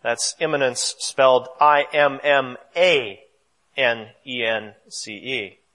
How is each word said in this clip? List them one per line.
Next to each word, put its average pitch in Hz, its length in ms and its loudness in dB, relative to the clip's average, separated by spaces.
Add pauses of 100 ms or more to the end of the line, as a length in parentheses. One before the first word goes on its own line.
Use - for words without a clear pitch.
That's - 360 -4
immanence 143 600 -2
spelled 127 480 2 (120)
I 147 320 6
M 143 300 2
M 135 340 0 (180)
A 147 460 0 (560)
N 117 300 -2 (180)
E. 113 1300 -8 (160)